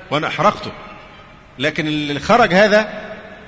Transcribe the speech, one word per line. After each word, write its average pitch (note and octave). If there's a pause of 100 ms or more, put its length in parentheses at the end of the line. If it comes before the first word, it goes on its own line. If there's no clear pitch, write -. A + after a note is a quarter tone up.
(100)
وأنا D3+
أحرقته، D3+ (840)
لكن D3+
اللي D3
خرج G#3
هذا G#3+ (380)